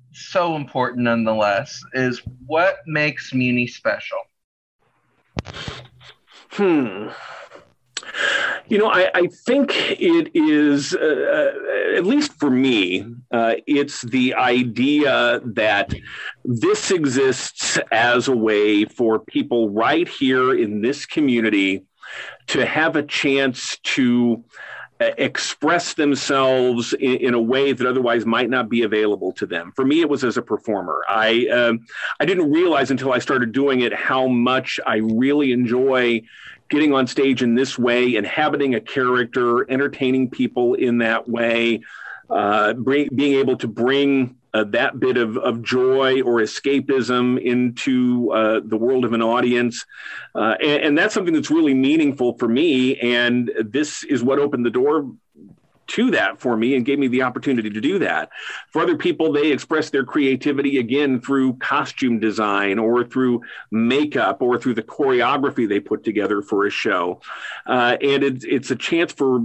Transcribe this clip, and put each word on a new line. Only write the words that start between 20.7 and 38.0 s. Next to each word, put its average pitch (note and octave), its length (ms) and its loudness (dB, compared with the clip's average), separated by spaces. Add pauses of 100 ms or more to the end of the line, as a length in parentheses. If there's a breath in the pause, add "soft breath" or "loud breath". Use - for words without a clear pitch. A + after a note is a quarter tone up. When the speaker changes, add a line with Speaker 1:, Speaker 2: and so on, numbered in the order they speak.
Speaker 2:
this C3 240 -4
community A2 800 0 (640 loud breath)
to B2+ 180 0
have D#3 300 0
a D3 60 2
chance C#3 760 -2
to, A#2+ 680 2 (560 loud breath)
uh, A#2 180 2
express D#3 760 -2
themselves C3 1000 2
in, B2+ 240 0
in B2+ 180 0
a A#2+ 60 2
way C3 320 2
that B2 140 -2
otherwise A#2+ 380 0
might A#2 240 0
not B2 200 0
be A#2 140 0
available G#2 500 0
to - 140 -6
them. F2 280 -8
For C3 100 0
me, D3 160 4
it D#3+ 80 2
was C#3+ 140 0
as A#2 140 -2
a A#2 60 -2
performer. F#2+ 640 -4
I, A2+ 400 2
um, A#2 320 2 (400 loud breath)
I D3+ 60 0
didn't F3 240 0
realize D3+ 400 0
until C3 220 -2
I B2 60 2
started B2 340 -2
doing C3+ 280 2
it A#2+ 120 0
how C3 360 0
much B2+ 580 0
I A2+ 120 0
really B2+ 540 2
enjoy B2 720 2 (460 loud breath)
getting D3+ 260 2
on C3+ 120 2
stage C3+ 360 0
in A#2 120 2
this C3 240 0
way, A#2+ 380 2